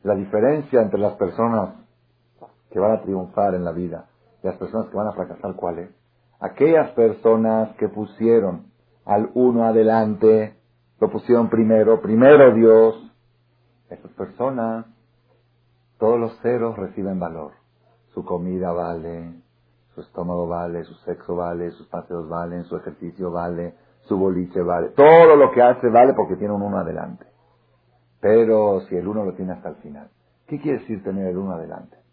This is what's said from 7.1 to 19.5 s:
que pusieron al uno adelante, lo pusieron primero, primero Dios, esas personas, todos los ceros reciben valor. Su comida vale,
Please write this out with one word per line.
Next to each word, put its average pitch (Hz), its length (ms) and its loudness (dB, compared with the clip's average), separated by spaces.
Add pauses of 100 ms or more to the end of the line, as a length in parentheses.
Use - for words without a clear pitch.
que 107 100 -6
pusieron 104 800 -2 (400)
al 104 300 -2
uno 123 280 2
adelante, 110 920 2 (420)
lo 104 100 0
pusieron 117 400 0
primero, 110 520 2
primero 127 520 8
Dios, 113 600 4 (760)
esas - 220 -20
personas, 113 720 -6 (1120)
todos 113 220 0
los 113 220 -6
ceros 117 360 -4
reciben 95 420 -8
valor. 82 340 -12 (600)
Su 92 120 -12
comida 90 480 -6
vale, 85 680 -10 (540)